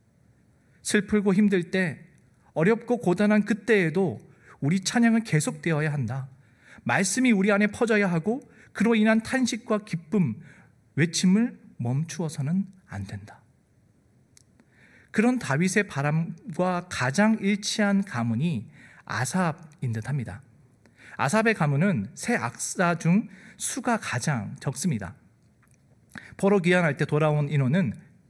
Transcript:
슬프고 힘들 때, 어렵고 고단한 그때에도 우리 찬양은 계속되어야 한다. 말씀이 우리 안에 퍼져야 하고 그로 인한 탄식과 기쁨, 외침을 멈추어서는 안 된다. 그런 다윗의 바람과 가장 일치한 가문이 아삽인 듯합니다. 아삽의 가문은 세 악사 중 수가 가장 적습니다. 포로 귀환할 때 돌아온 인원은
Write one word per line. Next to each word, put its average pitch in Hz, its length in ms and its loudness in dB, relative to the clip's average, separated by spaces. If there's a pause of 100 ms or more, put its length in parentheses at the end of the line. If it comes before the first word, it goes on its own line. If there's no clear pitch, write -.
(840)
슬프고 208 500 0
힘들 190 380 2
때, 185 340 -4 (480)
어렵고 226 440 0
고단한 208 480 2
그때에도 185 760 0 (400)
우리 180 220 0
찬양은 226 420 2
계속되어야 156 680 0
한다. 135 360 -4 (560)
말씀이 196 480 2
우리 196 200 4
안에 202 160 4
퍼져야 208 440 2
하고 208 300 -2 (320)
그로 226 220 2
인한 220 260 4
탄식과 226 640 -2
기쁨, 165 500 0 (600)
외침을 185 640 2 (180)
멈추어서는 156 880 -4 (220)
안 101 180 -10
된다. - 360 -16 (1700)
그런 240 280 2
다윗의 185 480 0
바람과 175 1000 -4
가장 202 500 2
일치한 202 640 0
가문이 120 680 -2 (360)
아삽인 147 880 -4
듯합니다. 113 480 -6 (760)
아삽의 214 360 2
가문은 147 640 0
세 233 200 -2
악사 170 640 -2
중 170 320 2 (280)
수가 233 400 -4
가장 123 640 -4
적습니다. 131 560 -4 (1200)
포로 196 220 2
귀환할 170 380 2
때 147 80 0
돌아온 151 440 0
인원은 143 440 0 (360)